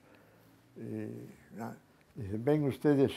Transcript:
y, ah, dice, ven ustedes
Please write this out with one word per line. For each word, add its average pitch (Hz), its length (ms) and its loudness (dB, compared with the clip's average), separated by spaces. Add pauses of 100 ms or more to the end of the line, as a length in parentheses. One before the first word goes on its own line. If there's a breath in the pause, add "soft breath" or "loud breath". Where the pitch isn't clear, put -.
(760 soft breath)
y, 110 840 -12
ah, 113 140 -10 (400)
dice, 107 240 -8
ven 147 260 2
ustedes 139 520 4